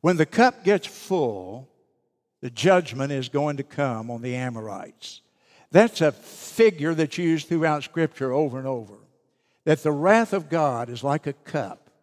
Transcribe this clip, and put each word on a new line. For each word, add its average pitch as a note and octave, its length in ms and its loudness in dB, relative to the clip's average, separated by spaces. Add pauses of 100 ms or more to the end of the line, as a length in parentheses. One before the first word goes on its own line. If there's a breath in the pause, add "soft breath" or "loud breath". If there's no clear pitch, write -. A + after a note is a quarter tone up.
When F3 160 2
the D#3 100 2
cup A#3+ 360 2
gets F#3+ 220 2
full, A#2+ 800 -6 (720)
the B2+ 100 -10
judgment C#3 600 2
is C3 180 -6
going C#3+ 280 -2
to C#3 60 -8
come A#2+ 480 -4
on A#2 100 -10
the B2 140 -6
Amorites. A2 840 -10 (500 soft breath)
That's G#3+ 280 6
a D#3 120 4
figure E3 800 0
that's D#3 240 -2
used E3 300 0
throughout D#3 360 0
Scripture D3+ 480 -2
over C3+ 280 0
and C3 80 -8
over, A2+ 260 -8 (720)
that D#3 180 2
the D3+ 80 2
wrath G3+ 420 2
of D#3+ 160 -4
God C3+ 400 0
is A#2+ 140 -10
like C#3+ 240 -2
a C#3 60 -6
cup - 560 -8 (140)